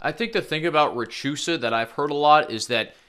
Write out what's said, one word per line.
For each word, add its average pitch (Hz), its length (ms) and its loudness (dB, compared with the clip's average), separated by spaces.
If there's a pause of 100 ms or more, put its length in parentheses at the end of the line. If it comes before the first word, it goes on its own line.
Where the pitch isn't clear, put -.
I 156 120 -4
think 226 180 -6
the 202 100 -2
thing 156 240 -6
about 151 300 2
Rachusa 139 640 -4
that 117 140 -2
I've 113 180 -2
heard 147 200 -4
a 147 40 -4
lot 147 340 6
is 110 180 -6
that 110 280 -2 (140)